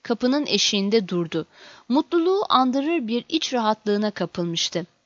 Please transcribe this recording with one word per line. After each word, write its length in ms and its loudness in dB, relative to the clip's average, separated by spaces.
kapının 420 0
eşiğinde 600 2
durdu. 380 -2
Mutluluğu 600 2
andırır 580 2
bir 220 -2
iç 240 -2
rahatlığına 580 0
kapılmıştı. 760 -4